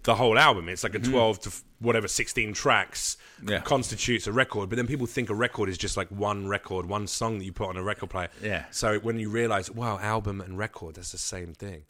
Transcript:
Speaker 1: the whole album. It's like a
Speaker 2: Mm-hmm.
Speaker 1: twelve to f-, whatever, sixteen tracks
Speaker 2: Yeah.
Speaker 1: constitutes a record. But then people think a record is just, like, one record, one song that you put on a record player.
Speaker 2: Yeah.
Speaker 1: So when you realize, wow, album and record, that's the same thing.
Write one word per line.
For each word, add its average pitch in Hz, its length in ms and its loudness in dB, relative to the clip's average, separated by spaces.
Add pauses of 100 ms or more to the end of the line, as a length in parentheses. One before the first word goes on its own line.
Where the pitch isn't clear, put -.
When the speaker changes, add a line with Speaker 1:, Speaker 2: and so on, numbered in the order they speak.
Speaker 1:
the 117 100 4
whole 113 240 6
album. 113 320 6
It's 92 140 -6
like 101 100 -2
a 104 60 -2
Speaker 2:
Mm-hmm. 120 120 0
Speaker 1:
twelve 113 300 4
to - 80 -8
f-, - 140 -12 (160)
whatever, 113 280 2
sixteen - 460 -2
tracks - 640 2 (260)
Speaker 2:
Yeah. 101 180 0
Speaker 1:
constitutes 120 640 0
a 101 40 -2
record. 107 380 0
But 113 60 -2
then 120 100 0
people 127 220 -2
think 117 240 -2
a - 20 0
record 110 360 0
is 90 100 -4
just, - 180 -2
like, 92 120 -2
one 101 380 -2
record, 98 380 -2
one 101 220 -4
song 113 320 -2
that 95 60 -8
you 95 60 -8
put 101 160 -4
on 92 100 -6
a 92 60 -6
record 101 280 -4
player. 90 180 -4 (140)
Speaker 2:
Yeah. 95 260 -2
Speaker 1:
So 107 300 0
when 113 180 -2
you 107 140 -4
realize, 110 400 0
wow, 113 260 -4
album 104 420 -2
and 92 160 -10
record, 92 420 -8
that's 90 140 -10
the - 60 -12
same 87 380 -8
thing. 90 340 -12